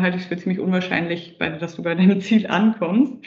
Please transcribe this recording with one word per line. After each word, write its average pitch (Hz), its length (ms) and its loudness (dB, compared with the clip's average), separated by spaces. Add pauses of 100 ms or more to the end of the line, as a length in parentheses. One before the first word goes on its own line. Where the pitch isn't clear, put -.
halte 180 160 0
ich 180 60 -6
es - 60 -14
für 180 80 -6
ziemlich 185 220 -4
unwahrscheinlich, 180 800 -2
bei, 165 100 -2
dass 160 260 -8
du 170 60 -10
bei 170 140 -2
deinem 185 260 4
Ziel 220 240 2
ankommst. 214 680 2 (160)